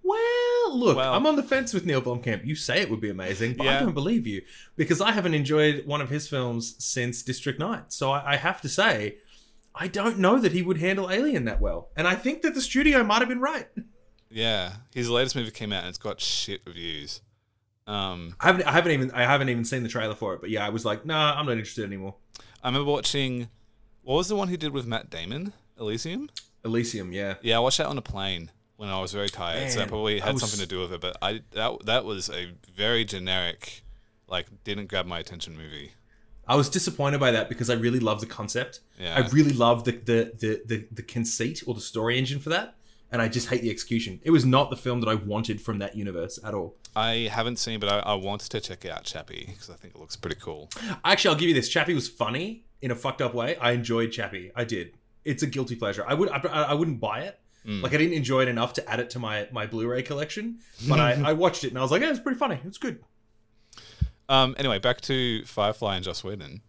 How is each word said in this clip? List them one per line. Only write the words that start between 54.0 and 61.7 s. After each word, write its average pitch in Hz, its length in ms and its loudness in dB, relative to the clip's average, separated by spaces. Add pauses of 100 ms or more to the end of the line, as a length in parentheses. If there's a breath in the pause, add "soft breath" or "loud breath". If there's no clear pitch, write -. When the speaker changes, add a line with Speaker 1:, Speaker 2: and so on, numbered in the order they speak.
Speaker 1:
Chappie. 98 440 -8
I 123 80 -2
did. 107 300 -4 (300)
It's 143 200 -2
a 147 40 0
guilty 123 280 -4
pleasure. 101 300 -2
I 127 80 2
would, 175 160 4
I, 143 80 -2 (140)
I, 151 120 2
I 143 100 2
wouldn't 151 260 0
buy 110 220 -2
it. 196 180 -10 (260 soft breath)
Speaker 2:
Mm. 104 180 -4
Speaker 1:
Like, - 100 0
I 151 40 4
didn't 170 180 4
enjoy 131 260 2
it 131 60 4
enough 120 260 0
to - 160 -4
add 113 100 0
it 120 120 -2
to 123 80 -8
my, 107 320 -4
my 110 140 -4
Blu-ray 117 380 -2
collection. 180 560 -6 (280 loud breath)
But 147 120 6
I, 120 140 6
Speaker 2:
<laughs> 139 160 2
Speaker 1:
I 156 40 6
watched 165 300 2
it 135 60 -2
and 127 80 -6